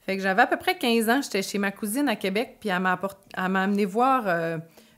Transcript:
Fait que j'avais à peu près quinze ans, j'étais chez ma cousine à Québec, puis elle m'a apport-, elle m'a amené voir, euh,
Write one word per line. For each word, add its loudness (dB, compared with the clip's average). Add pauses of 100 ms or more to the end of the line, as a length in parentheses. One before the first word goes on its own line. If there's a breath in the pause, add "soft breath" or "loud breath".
Fait -4
que -4
j'avais 4
à 6
peu 0
près -2
quinze 2
ans, 4
j'étais -2
chez -4
ma 0
cousine -2
à 0
Québec, -4
puis -6
elle 0
m'a 2
apport-, -6 (180)
elle -2
m'a 2
amené 2
voir, 2
euh, 0 (400 loud breath)